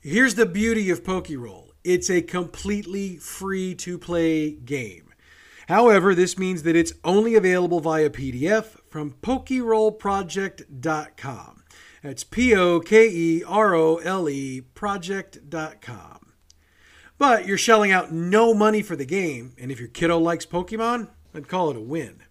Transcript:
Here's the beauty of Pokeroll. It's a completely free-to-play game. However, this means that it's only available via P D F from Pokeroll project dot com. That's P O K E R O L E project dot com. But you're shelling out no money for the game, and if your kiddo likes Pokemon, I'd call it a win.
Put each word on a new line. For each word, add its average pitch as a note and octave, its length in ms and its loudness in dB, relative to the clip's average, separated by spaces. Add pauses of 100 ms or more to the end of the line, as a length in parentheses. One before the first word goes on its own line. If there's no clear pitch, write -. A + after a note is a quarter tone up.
Here's G#3 360 2
the A3 100 4
beauty G#3 420 -2
of E3 160 -2
Pokeroll. C3 600 -8 (180)
It's F3+ 280 0
a F3+ 100 2
completely F#3+ 960 -6
free-to-play F3 1400 -4
game. A#2+ 600 -10 (560)
However, G3 480 6
this F3+ 200 2
means F#3 280 -4
that E3 100 2
it's E3 180 2 (120)
only G#3+ 320 4
available F3+ 420 2
via D#3 320 0
P C3 220 -8
D B2+ 160 -2
F A3 280 -2 (120)
from D3+ 240 -10 (100)
Pokeroll A3+ 760 0
project F#3+ 840 -6
dot D3+ 360 -6
com. G2+ 460 -16 (400)
That's C3+ 220 -12
P A#3+ 320 2
O F3 240 4
K A3 280 6
E E3 360 0
R G3 320 2
O D#3+ 220 4
L F3+ 300 -4
E C3+ 340 -8
project F#3+ 840 -8
dot D#3 320 -10
com. - 520 -20 (840)
But A#3 280 4
you're G3 100 -2
shelling G#3 360 4
out F3+ 200 0
no F#3+ 400 4
money G#3+ 300 4
for F3 140 -8
the C#3 80 -6
game, C3+ 520 -6
and B2 140 -12
if C3 80 -10
your A#2+ 100 -12
kiddo E3+ 300 0
likes E3 260 0
Pokemon, A3 640 -4 (260)
I'd D3+ 140 -16
call F3 220 -2
it B2+ 60 -6
a A2+ 40 -10
win. A#2+ 500 -8